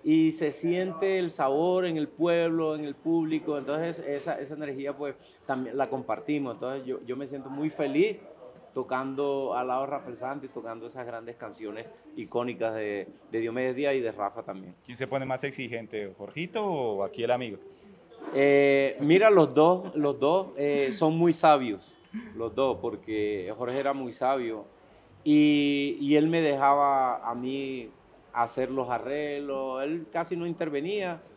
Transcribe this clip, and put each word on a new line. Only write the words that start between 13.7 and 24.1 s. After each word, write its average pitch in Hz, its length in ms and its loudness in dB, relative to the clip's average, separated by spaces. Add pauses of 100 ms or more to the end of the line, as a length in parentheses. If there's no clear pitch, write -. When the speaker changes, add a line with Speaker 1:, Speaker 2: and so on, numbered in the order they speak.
Speaker 1:
Díaz 139 220 0
y 131 40 0
de 113 120 -4
Rafa 101 320 -6
también. 95 280 -12 (140)
Speaker 2:
¿Quién 123 100 -16
se 131 120 -6
pone 135 180 -4
más 131 160 -4
exigente, 113 760 -8
Jorgito 170 480 -6
o 120 380 0
aquí 110 220 -4
el 120 80 2
amigo? 120 260 -2 (760)
Speaker 1:
Eh, 139 680 6
mira, 185 300 8
los 160 220 8
dos, 175 440 6
los 143 240 0
dos, 180 360 4
eh, 143 360 0
son 160 260 2
muy 170 140 6
sabios, 135 640 4 (400)
los 113 180 -6
dos, 127 260 2
porque 104 800 -4
Jorge 123 220 -4
era 139 140 0
muy 127 180 -6